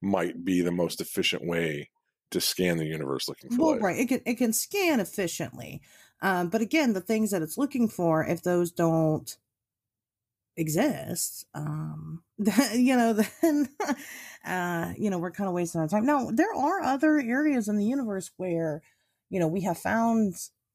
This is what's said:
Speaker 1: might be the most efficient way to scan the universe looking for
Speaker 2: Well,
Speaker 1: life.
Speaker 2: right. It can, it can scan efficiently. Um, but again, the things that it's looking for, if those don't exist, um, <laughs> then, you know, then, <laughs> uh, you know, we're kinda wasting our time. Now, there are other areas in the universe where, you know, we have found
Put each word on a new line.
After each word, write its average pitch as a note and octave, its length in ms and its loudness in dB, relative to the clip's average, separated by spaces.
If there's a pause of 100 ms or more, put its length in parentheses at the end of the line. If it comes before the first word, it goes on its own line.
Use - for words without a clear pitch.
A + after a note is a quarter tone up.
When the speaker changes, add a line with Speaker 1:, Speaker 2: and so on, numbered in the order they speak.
Speaker 1:
might F2 440 -2
be F2+ 160 2
the F2 100 2
most F2 300 -2
efficient - 440 -2
way E2 440 -2 (420)
to - 100 0
scan F2 360 2
the D#2+ 100 -2
universe D2 420 -4
looking - 220 -14
for A#3+ 60 -2
Speaker 2:
Well, C#4+ 60 4
Speaker 1:
life. D4+ 160 4
Speaker 2:
right. F#3+ 200 0
It B3 80 0
can, B3+ 180 0
it A#3+ 100 -2
can A3+ 180 0
scan F4 460 0
efficiently. E3+ 840 -6 (400)
Um, F3+ 280 0
but A3 120 0
again, B3 320 2
the F#3 80 -2
things A3 300 0
that F#3 100 0
it's D3+ 160 -6
looking B3+ 300 0
for, E3 360 2
if E3+ 180 -2
those F3 300 2
don't D#3+ 680 2 (1200)
exist, E3+ 960 -2
um, D#3 800 -8
<laughs> - 60 -20
then, A3 480 4
you C4 100 4
know, A3+ 180 6
then, D4 560 2 (380)
<laughs> - 380 -18
uh, F3 520 -2
you G#3 120 0
know, F3+ 100 -2
we're F3 120 -4
kinda G3 200 -4
wasting F3 300 -2
our D#3 60 0
time. G#3+ 180 0
Now, C4 260 2
there E4 220 2
are F4 280 0
other D4 380 2
areas B3+ 480 0
in G#3 100 0
the G3+ 80 2
universe A3 520 -2
where, E3 440 -2 (480)
you F#3 100 -2
know, E3 80 2
we F3 140 0
have A3 160 -2
found A3 580 2 (400)